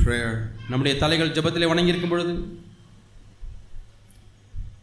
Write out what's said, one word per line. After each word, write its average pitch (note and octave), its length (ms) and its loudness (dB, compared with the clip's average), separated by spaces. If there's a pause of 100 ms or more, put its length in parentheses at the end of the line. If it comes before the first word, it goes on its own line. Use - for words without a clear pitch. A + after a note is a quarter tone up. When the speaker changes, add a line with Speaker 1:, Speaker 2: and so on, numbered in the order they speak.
Speaker 1:
prayer, A#2+ 260 2 (420)
Speaker 2:
நம்முடைய C3+ 300 2
தலைகள் D#3+ 360 2
ஜெபத்திலே E3+ 340 2
வணங்கி F3 220 4
இருக்கும் F3 200 0
பொழுது, F3 220 0 (2500)